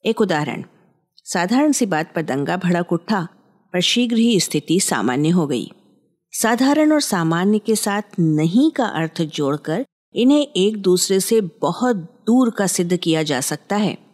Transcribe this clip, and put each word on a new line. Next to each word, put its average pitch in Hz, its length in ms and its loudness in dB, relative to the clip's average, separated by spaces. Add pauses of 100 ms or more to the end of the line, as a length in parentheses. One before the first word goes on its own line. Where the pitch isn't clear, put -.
एक 220 140 -2
उदाहरण, 151 420 -2 (640)
साधारण 240 440 2
सी 247 140 0
बात 170 280 -2
पर 165 80 -2
दंगा 143 340 -2
भड़क 175 360 0
उठा, 175 360 -2 (440)
पर 180 80 0
शीघ्र 233 360 0
ही 226 240 4
स्थिति 156 400 -2
सामान्य 127 480 0
हो 175 180 2
गई। 123 240 -6 (600)
साधारण 269 640 2
और 294 80 2
सामान्य 180 580 0
के 214 180 -2
साथ 208 260 -4 (180)
नहीं 170 500 2
का 247 160 -2
अर्थ 160 360 -4
जोड़कर 151 600 -4 (300)
इन्हें 277 320 4 (100)
एक 202 260 0
दूसरे 185 380 2
से 220 200 2
बहुत 196 560 -2
दूर 233 540 0
का 202 160 -2
सिद्ध 180 300 -2
किया 160 260 0
जा 147 180 -2
सकता - 360 -6
है। 208 220 -2 (160)